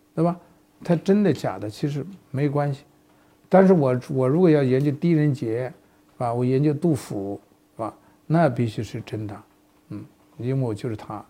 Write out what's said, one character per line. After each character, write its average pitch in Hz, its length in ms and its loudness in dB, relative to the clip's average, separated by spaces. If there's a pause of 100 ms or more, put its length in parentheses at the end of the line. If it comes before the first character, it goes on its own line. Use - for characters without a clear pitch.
(140)
对 165 80 -2
吧？ 175 160 0 (460)
他 175 100 2
真 190 280 2
的 190 100 4
假 107 260 -4
的， 104 120 -8
其 - 180 -6
实 143 180 -6 (240)
没 139 200 -2
关 143 220 -2
系。 135 120 -12 (640)
但 190 180 6
是 190 60 6
我， 135 260 4 (120)
我 131 180 2
如 143 100 2
果 180 120 6
要 151 120 6
研 131 220 2
究 147 80 2
狄 170 200 0
仁 151 200 4
杰， 123 400 -6 (400)
是 - 60 -20
吧？ 120 140 -2
我 123 120 0
研 131 180 2
究 151 120 2
杜 160 200 2
甫， 101 460 -8 (340)
是 - 60 -18
吧？ 107 120 -6 (340)
那 160 220 4
必 120 200 -2
须 113 160 -8
是 113 160 -12
真 110 260 -10
的， 101 160 -14 (460)
嗯， 104 160 -12 (320)
因 123 180 -4
为 135 80 -2
我 120 100 -2
就 104 160 -8
是 113 60 -6
他。 104 360 -12